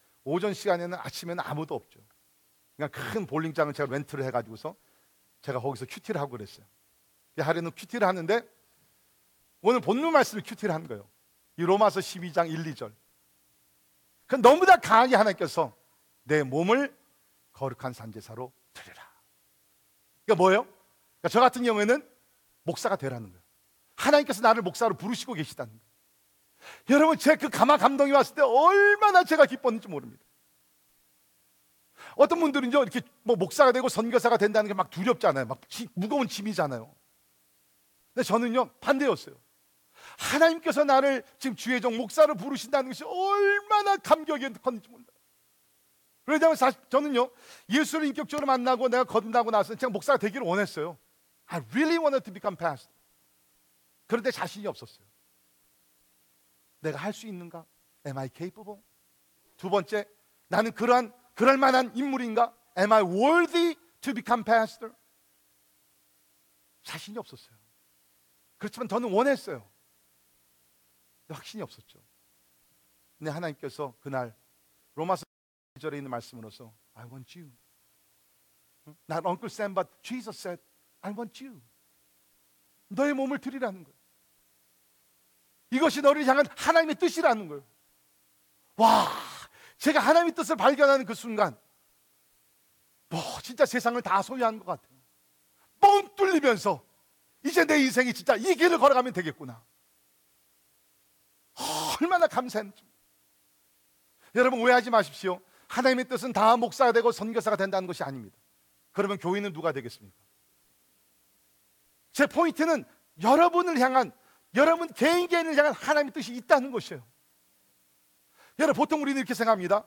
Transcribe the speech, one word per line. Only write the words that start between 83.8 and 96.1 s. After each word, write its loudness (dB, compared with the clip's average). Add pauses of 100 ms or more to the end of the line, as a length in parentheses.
거예요. -20 (1700)
이것이 2
너를 4
향한 2 (100)
하나님의 2
뜻이라는 0
거예요. -16 (1080)
와, 4 (680)
제가 2
하나님의 4
뜻을 -4
발견하는 4
그 -8
순간, -4 (1500)
뭐, -8 (220)
진짜 0
세상을 -2
다 0
소유한 -4
것 -20
같아요. -12 (840)
뻥 4